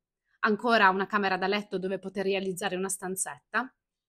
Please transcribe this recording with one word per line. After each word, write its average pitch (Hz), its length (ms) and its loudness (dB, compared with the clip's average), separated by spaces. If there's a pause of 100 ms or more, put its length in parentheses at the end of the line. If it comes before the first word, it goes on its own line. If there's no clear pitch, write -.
(400)
Ancora 214 500 4
una 190 160 0
camera 196 300 0
da 190 120 -2
letto 208 300 -2
dove 190 200 -4
poter 196 260 -6
realizzare 190 520 -2
una 190 120 -2
stanzetta. 190 880 -6 (340)